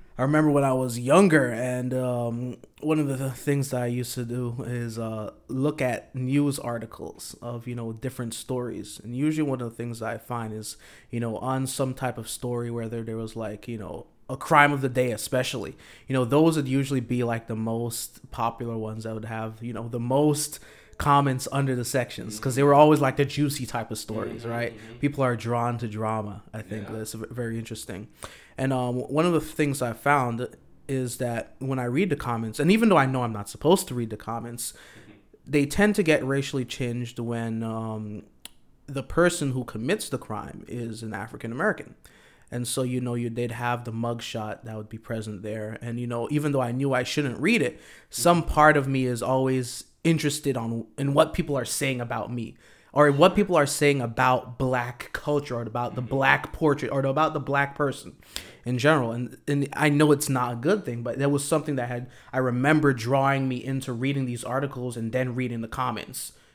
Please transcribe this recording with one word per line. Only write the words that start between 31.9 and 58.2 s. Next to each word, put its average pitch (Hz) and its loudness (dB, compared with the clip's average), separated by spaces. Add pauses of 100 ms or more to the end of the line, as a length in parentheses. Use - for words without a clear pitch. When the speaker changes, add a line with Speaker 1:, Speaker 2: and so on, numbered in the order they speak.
Speaker 1:
the 143 0
comments, 113 -4
and 156 6
even 226 6
though 190 6
I 139 6
know 131 0
I'm 117 -2
not 101 -8
supposed - 4
to 135 -6
read 120 -4
the 107 -8
comments, 117 -8
Speaker 2:
Mm-hmm. - -20 (400)
Speaker 1:
they 143 4
tend 202 4
to 208 4
get 151 4
racially 135 -2
tinged 120 -6
when, 113 -2
um, 110 -6 (640)
the 135 -6
person 165 2
who 127 -4
commits 135 -4
the 131 -4
crime - -10
is 117 -8
an 110 -8
African 107 -8
American. 175 -2 (560)
And 120 -4
so, 131 -2
you 127 -2
know, 123 -2
you, 120 -2
they'd 117 -4
have 120 -2
the 117 -8
mugshot 113 -6
that 113 -12
would 107 -10
be - -12
present 110 -8
there. 107 -6
And, 117 -6
you 123 -6
know, 120 -4
even 147 0
though 135 2
I 120 -2
knew 135 0
I 127 2
shouldn't 127 -2
read 214 2
it, - -2 (320)
some 175 4
Speaker 2:
Mm-hmm. - -4
Speaker 1:
part 151 8
of 135 0
me 135 0
is 123 -2
always 131 0 (200)
interested 147 2
on, 117 -4 (100)
in 139 0
what 156 4
people 151 -2
are 120 -4
saying 135 -2
about 117 -6
me, 117 -6 (380)
or 143 8
what 165 8
people 190 4
are 147 6
saying 143 4
about 123 2
black 127 -2
culture, 143 -2
or 117 -4
about 117 -4
the 123 -4
Speaker 2:
Mm-hmm. 123 -4
Speaker 1:
black 135 2
portrait, 139 2
or 139 0
about 151 2
the 151 -4
black 139 0
person - -4 (480)